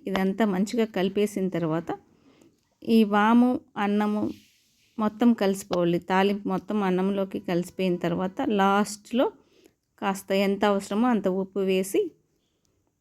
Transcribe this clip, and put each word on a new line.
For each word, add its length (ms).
ఇదంతా 380
మంచిగా 400
కలిపేసిన 640
తర్వాత 400
ఈ 200
వాము, 460
అన్నము 440
మొత్తం 360
కలిసిపోవాలి. 680
తాలింపు 480
మొత్తం 360
అన్నంలోకి 560
కలిసిపోయిన 560
తర్వాత 420
లాస్ట్లో 760
కాస్త 300
ఎంత 340
అవసరమో 420
అంత 200
ఉప్పు 320
వేసి 420